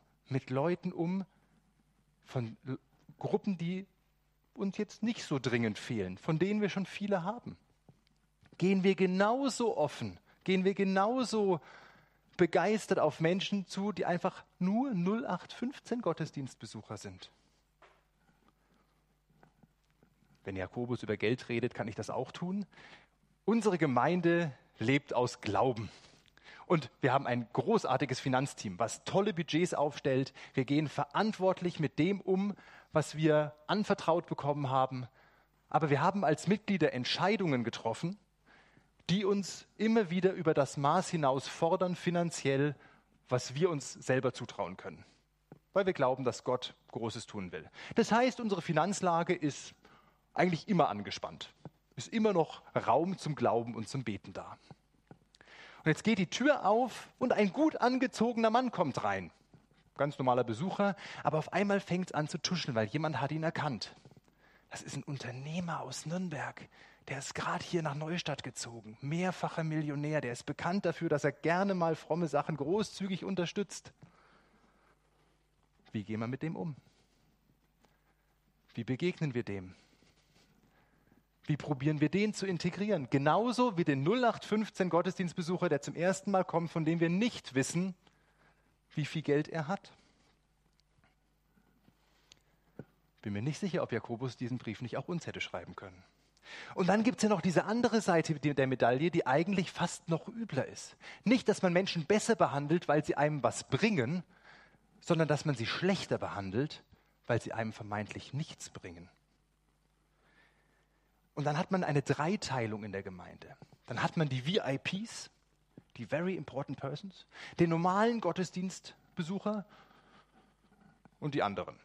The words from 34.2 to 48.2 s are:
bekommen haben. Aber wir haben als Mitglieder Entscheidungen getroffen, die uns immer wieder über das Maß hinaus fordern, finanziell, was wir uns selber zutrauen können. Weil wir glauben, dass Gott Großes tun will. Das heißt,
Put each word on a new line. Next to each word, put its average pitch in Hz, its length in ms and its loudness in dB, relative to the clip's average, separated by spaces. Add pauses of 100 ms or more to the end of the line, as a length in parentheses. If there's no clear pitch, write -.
bekommen 143 440 -2
haben. 131 380 2 (600)
Aber 147 200 2
wir 139 120 4
haben 185 240 2
als 151 220 2
Mitglieder 180 440 2
Entscheidungen 156 720 0
getroffen, 117 540 -4 (920)
die 202 120 2
uns 202 440 0 (100)
immer 220 320 4
wieder 185 240 4
über 160 220 2
das 139 220 4
Maß 151 320 4
hinaus 139 380 2
fordern, 180 480 2
finanziell, 151 800 0 (540)
was 123 240 0
wir 160 160 4
uns 151 240 -4
selber 131 400 0
zutrauen 95 440 -8
können. - 280 -14 (680)
Weil 196 120 2
wir 185 80 2
glauben, 131 300 0
dass 120 200 -2
Gott - 300 -2 (180)
Großes 113 360 -6
tun 95 240 -10
will. 80 180 -12 (240)
Das - 180 2
heißt, 240 280 4